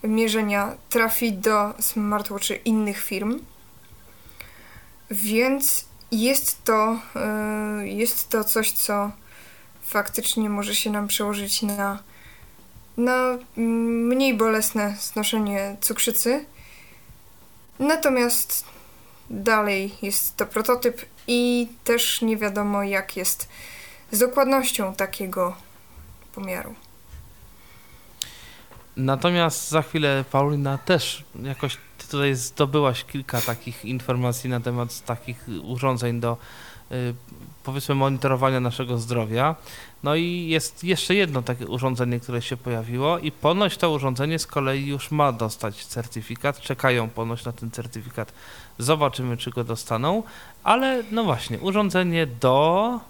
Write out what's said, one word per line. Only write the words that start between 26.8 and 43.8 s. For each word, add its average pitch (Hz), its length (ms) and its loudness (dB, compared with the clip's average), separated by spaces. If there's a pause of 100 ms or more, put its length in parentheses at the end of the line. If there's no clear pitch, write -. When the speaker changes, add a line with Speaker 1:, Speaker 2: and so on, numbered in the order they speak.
Speaker 2:
Natomiast 156 720 2
za 156 120 2
chwilę, 143 500 0
Paulina, 139 460 2
też - 460 0 (200)
jakoś 135 340 -6 (200)
ty - 100 -18
tutaj 139 280 2
zdobyłaś 135 680 2
kilka - 380 -6
takich - 440 -6
informacji 123 640 0
na 123 100 0
temat 120 420 -4
takich 120 440 -8 (180)
urządzeń 120 560 0
do, 117 180 0 (540)
y, 123 220 -4 (500)
powiedzmy, 139 320 -2
monitorowania 135 640 2
naszego 123 380 -2
zdrowia. 117 580 0 (480)
No 147 120 2
i 170 320 -2
jest 160 360 -2
jeszcze 180 320 2
jedno 156 260 2
takie 123 260 -4
urządzenie, 123 520 0
które 120 220 -4
się 123 160 -6
pojawiło 123 600 -2
i 151 120 -4
ponoć 180 460 2
to 170 140 4